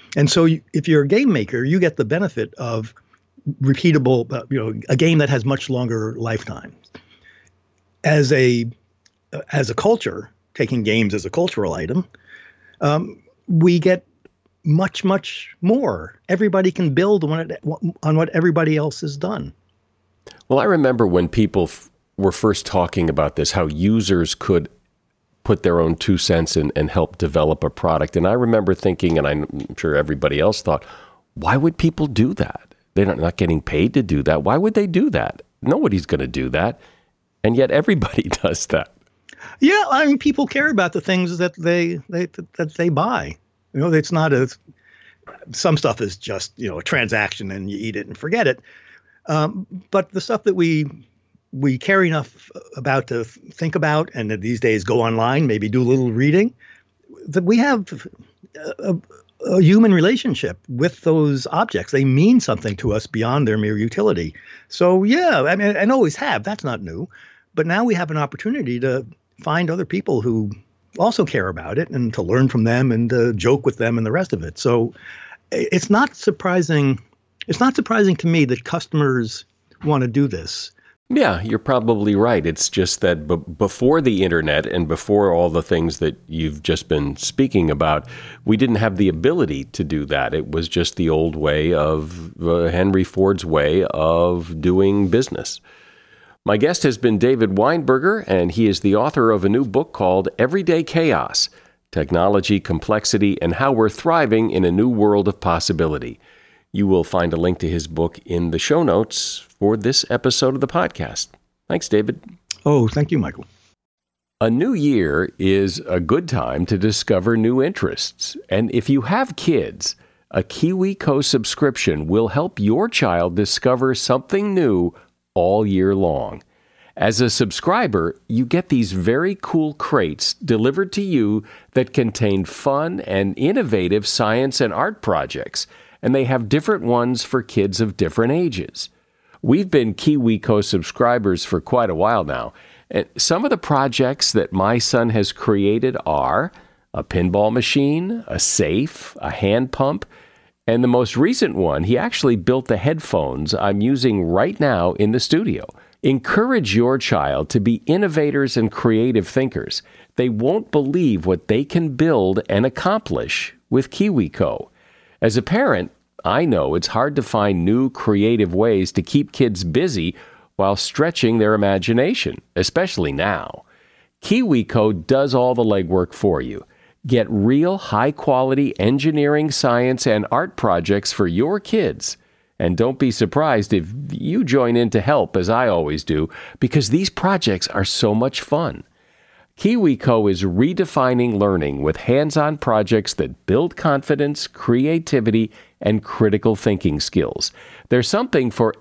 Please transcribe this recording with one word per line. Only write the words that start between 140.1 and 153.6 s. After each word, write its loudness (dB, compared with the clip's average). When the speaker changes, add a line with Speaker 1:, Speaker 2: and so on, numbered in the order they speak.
Speaker 2:
subscribers 0
for -2
quite 0
a -4
while 2
now, -6
and -2
some 0
of -2
the 0
projects 0
that 0
my 2
son 2
has 0
created 0
are 0
a -6
pinball 0
machine, -2
a -6
safe, -2
a -8
hand 0
pump, -4
and 2
the 4
most 2
recent 0
one, 0
he 2
actually 0
built 0
the 0
headphones -2
I'm 0